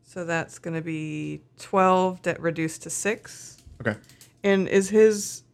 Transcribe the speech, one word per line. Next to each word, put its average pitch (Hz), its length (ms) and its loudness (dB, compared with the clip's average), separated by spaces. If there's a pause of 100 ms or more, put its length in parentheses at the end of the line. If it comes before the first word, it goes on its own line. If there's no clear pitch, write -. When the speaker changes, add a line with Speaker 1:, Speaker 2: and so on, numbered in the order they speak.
Speaker 1:
So 180 180 -12
that's 165 360 -6
gonna 165 240 -6
be 156 580 -8 (160)
twelve 185 640 2
de-, 170 160 -2
reduced 160 460 -4
to 160 80 -12
six. - 680 -8 (240)
Speaker 2:
Okay. 107 160 -2 (460)
Speaker 1:
And 196 240 2
is 196 220 2
his 214 520 4 (120)